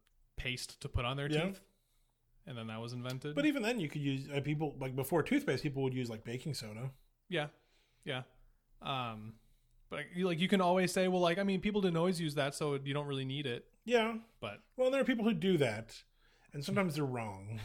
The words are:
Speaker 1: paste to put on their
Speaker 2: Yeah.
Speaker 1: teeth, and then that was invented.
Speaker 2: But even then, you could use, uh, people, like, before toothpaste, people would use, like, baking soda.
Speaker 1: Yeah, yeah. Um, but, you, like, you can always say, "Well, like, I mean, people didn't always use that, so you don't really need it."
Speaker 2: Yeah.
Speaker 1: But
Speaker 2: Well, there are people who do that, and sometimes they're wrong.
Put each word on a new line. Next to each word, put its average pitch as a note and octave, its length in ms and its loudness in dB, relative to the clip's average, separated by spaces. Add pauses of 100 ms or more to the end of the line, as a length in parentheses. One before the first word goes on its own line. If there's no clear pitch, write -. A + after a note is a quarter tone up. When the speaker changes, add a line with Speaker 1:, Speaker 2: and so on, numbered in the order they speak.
(360)
Speaker 1:
paste - 440 -6
to - 80 -8
put B2+ 160 0
on B2+ 140 0
their C#3+ 120 -2
Speaker 2:
Yeah. D#3 180 2
Speaker 1:
teeth, G3 120 -8 (840)
and B2+ 100 -12
then A2+ 120 -8
that A2 120 -8
was A#2 140 -8
invented. B2+ 400 -6
Speaker 2:
But C#4+ 120 2
even C#4+ 160 2
then, A#3 180 0
you D#3 100 -2
could D3+ 100 -4
use, C#3 300 0
uh, C#3+ 100 0
people, D3 380 -2
like, C3 180 -6
before C#3+ 280 2
toothpaste, B3 400 2
people C#3 180 -2
would C3 120 0
use, B2+ 140 -2
like, A2+ 160 -8
baking C3 300 -6
soda. A#2 380 -8 (360)
Speaker 1:
Yeah, D3+ 200 -2 (560)
yeah. C3 180 -4 (580)
Um, A2+ 540 -6 (560)
but, D3 240 -8
you, F3+ 120 2
like, F3 120 0
you F#3 100 4
can G3 120 6
always F3+ 320 4
say, F#3 160 4
"Well, F3+ 140 4
like, E3+ 160 4
I G3 60 2
mean, F#3+ 180 2
people G#3 180 2
didn't F#3 160 4
always E3+ 240 2
use D#3 140 -2
that, C#3 200 0
so D3 200 0
you C#3 180 -4
don't C#3+ 140 -2
really C3+ 180 -2
need C#3 220 -4
it." A#2+ 200 -6 (200)
Speaker 2:
Yeah. A3+ 320 4 (200)
Speaker 1:
But - 240 -8 (140)
Speaker 2:
Well, B3+ 140 2
there C4+ 100 4
are B3+ 40 2
people A3+ 200 2
who A3+ 80 4
do F#3 260 4
that, A2+ 440 -2 (500)
and D3 100 -8
sometimes F#3+ 320 0
they're D3 120 0
wrong. A2 580 -6